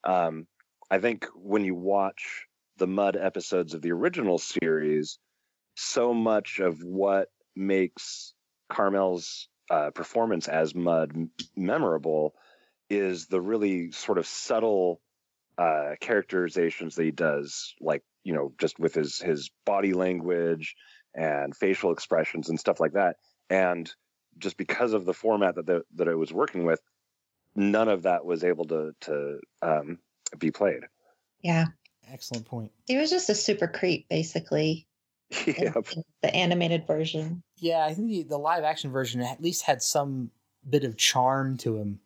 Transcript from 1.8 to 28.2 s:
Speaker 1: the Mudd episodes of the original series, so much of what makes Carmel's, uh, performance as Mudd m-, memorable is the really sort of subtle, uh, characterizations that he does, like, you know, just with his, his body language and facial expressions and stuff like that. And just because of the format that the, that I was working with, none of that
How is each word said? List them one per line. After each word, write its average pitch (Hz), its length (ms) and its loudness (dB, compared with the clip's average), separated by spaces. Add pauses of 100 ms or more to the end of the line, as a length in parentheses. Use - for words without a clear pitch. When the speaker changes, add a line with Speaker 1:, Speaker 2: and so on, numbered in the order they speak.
Speaker 1:
the 92 80 2
Mudd 98 320 2
episodes 92 560 -2
of 80 80 -10
the 85 120 -2
original 113 440 0
series, 78 800 0 (580)
so 120 380 0
much 110 460 0
of 85 240 0
what 98 460 2 (260)
makes - 800 -2 (340)
Carmel's, 95 760 0 (240)
uh, 76 180 2
performance 104 580 -2
as 78 280 0
Mudd 82 400 0
m-, 82 160 -4 (240)
memorable 80 800 0 (560)
is 92 340 0
the 92 160 0
really 95 500 0
sort 95 280 0
of 82 80 -2
subtle, 101 760 0 (560)
uh, 76 420 2
characterizations 90 960 0
that 82 100 0
he 80 60 2
does, 73 720 -2
like, 78 220 0 (200)
you 90 100 -4
know, 71 260 -2
just 82 180 -2
with 82 160 0
his, 76 260 -2
his 76 300 -2 (160)
body 98 280 2
language 85 840 0 (400)
and 73 400 -2
facial - 360 2
expressions 80 580 -2
and 80 100 -2
stuff - 200 0
like 78 140 2
that. 95 220 2 (340)
And 90 420 0 (480)
just - 180 -6
because 113 360 0
of 95 120 0
the 90 80 0
format 101 420 2
that 85 100 -6
the, 85 180 2 (120)
that 85 140 2
I 82 60 2
was 78 180 -2
working 92 320 0
with, 82 160 2 (720)
none 104 320 4
of 95 160 2
that 85 220 2